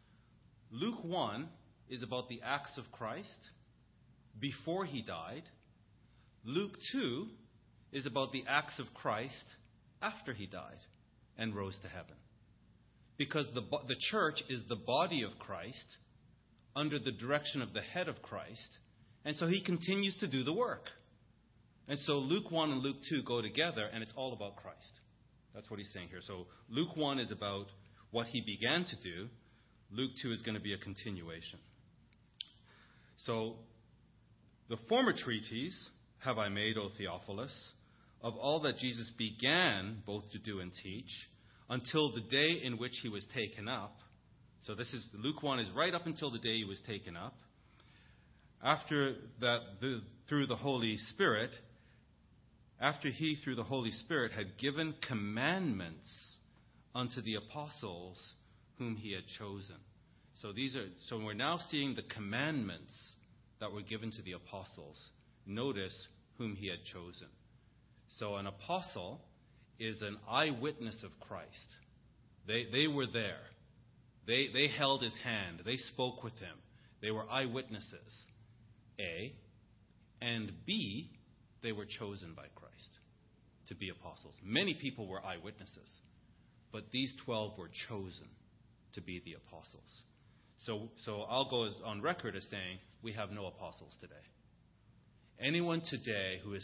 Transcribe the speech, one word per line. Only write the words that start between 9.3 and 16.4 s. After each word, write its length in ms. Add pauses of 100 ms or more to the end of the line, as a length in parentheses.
after 320
he 140
died 320 (580)
and 160
rose 300
to 60
heaven. 260 (1040)
Because 360
the 80
bo-, 260
the 120
church 500
is 200
the 80
body 460
of 140
Christ 480 (880)